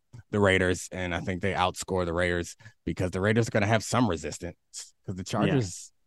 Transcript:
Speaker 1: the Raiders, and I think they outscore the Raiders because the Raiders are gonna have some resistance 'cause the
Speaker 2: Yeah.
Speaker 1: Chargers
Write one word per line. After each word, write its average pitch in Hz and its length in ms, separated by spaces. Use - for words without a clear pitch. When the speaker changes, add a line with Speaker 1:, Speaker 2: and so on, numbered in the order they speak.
Speaker 1:
the 104 80
Raiders, 92 520
and 90 220
I 85 60
think 87 240
they 95 100
outscore 90 500
the 85 100
Raiders 87 420
because 90 280
the 92 100
Raiders 110 260
are - 40
gonna 101 160
have 110 160
some 117 260
resistance - 840
'cause 98 100
the 90 40
Speaker 2:
Yeah. 95 40
Speaker 1:
Chargers 120 680